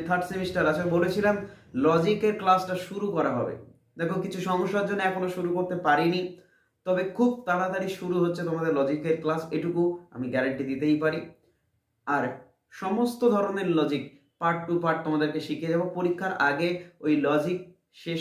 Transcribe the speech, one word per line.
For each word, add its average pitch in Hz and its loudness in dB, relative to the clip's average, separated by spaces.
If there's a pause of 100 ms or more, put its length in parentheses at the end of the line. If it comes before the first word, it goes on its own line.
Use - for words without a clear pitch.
থার্ড 180 0
সেমিস্টার 185 -2
আছে, 160 2 (140)
বলেছিলাম 202 2 (480)
লজিকের 202 4
ক্লাসটা 185 2 (140)
শুরু 202 -4
করা 151 2
হবে। - -2 (440)
দেখো 170 -2
কিছু 180 -6
সমস্যার 185 0
জন্য 202 -2
এখনো 185 0
শুরু 175 -4
করতে 180 -2
পারিনি, 165 2 (640)
তবে 185 2 (140)
খুব 240 4 (160)
তাড়াতাড়ি 185 0
শুরু 180 -4
হচ্ছে 170 -2
তোমাদের 165 0
লজিকের 151 0
ক্লাস, 160 0 (140)
এটুকু 170 0 (320)
আমি 123 -6
গ্যারান্টি 131 0
দিতেই 147 2
পারি। 160 0 (840)
আর 139 0 (500)
সমস্ত 226 -2
ধরনের 202 2 (100)
লজিক 139 0 (360)
পার্ট 170 2
টু 175 -2 (100)
পার্ট 160 2
তোমাদেরকে 151 0
শিখিয়ে 165 -4
যাবো। 175 0 (100)
পরীক্ষার 180 -2 (160)
আগে 170 0 (360)
ওই 151 4 (140)
লজিক 151 2 (440)
শেষ 165 -4